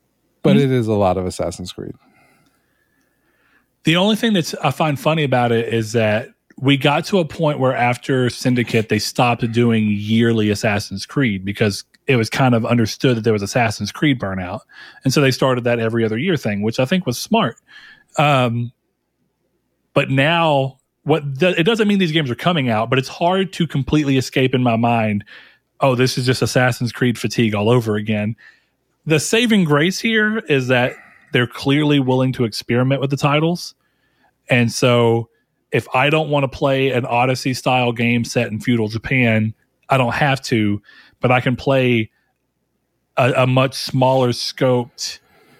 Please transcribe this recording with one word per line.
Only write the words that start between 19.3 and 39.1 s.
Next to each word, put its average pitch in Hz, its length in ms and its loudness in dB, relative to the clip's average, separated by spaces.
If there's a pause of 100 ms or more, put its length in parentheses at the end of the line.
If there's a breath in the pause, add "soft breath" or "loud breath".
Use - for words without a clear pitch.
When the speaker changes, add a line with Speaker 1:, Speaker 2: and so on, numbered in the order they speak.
Speaker 2:
but - 160 0
now, 143 680 0 (260)
what 147 340 -2
the, 180 200 0
it 170 40 4
doesn't 214 260 2
mean 202 100 2
these 175 140 0
games 151 180 0
are 117 40 -4
coming 151 340 0
out, 113 220 0
but 131 80 0
it's 131 100 -2
hard 185 460 -2
to 170 120 -2
completely 139 520 0
escape 131 360 0
in 127 80 0
my 117 140 2
mind, 113 480 0 (560 loud breath)
"Oh, 135 140 2
this 127 240 0
is 127 80 -2
just - 160 0
Assassin's 127 500 0
Creed 123 260 0
fatigue 110 360 0
all 107 160 0
over 113 260 2
again." 107 400 -4 (680 soft breath)
The 151 120 2
saving 220 460 2
grace 151 340 0
here 220 420 -2
is 131 280 -2
that 127 260 0 (380)
they're 123 140 2
clearly 147 540 0
willing 131 340 0
to 127 100 -2
experiment 127 560 -2
with 139 100 -2
the 143 60 -2
titles. 156 580 -2 (760)
And 120 200 2
so 117 600 2 (420)
if 123 220 -2
I 135 160 2
don't 156 180 0
want 143 140 0
to 135 60 0
play 135 420 0
an 123 160 -2
Odyssey 127 480 0
style 127 380 0
game 117 320 0
set 117 260 -2
in 107 100 -6
feudal 113 280 0
Japan, 110 680 0 (340)